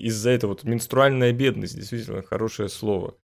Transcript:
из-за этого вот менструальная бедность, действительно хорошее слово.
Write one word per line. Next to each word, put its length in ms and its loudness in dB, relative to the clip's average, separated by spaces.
из-за 240 0
этого 200 2
вот 140 -8
менструальная 680 4
бедность, 440 0
действительно 460 -8
хорошее 460 -2
слово. 460 -2